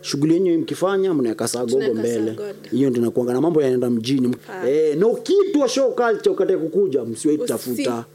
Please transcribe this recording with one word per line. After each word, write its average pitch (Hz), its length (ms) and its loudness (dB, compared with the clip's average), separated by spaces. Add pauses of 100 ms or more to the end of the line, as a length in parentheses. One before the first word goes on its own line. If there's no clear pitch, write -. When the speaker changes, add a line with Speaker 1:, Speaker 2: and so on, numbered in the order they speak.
Speaker 1:
shughuli 151 320 0
yenyu 170 260 2
mkifanya, 185 540 0
mnaweka 117 340 0
saa 123 180 -4
gogo 117 60 -2 (140)
Speaker 2:
Tunaweka 113 180 0 (100)
saa 113 80 -2
Speaker 1:
mbele. 110 160 -2
Speaker 2:
God. - 180 -10 (160)
Speaker 1:
Hiyo 131 180 2
ndio 120 120 0
inakuanga 120 320 0
na 127 80 0
mambo 156 200 2
yanaenda 127 280 2
mjini. 123 460 0 (140)
Speaker 2:
Ah. - 200 -4
Speaker 1:
Eh, 151 280 2
na 196 100 4
ukiitwa 302 640 2
show 262 260 0
culture, 226 360 2
ukatae 180 260 0
kukuja, 156 480 -2
msiwahi 147 340 -2
Speaker 2:
Usi- 240 80 -4
Speaker 1:
tafuta. 123 680 -4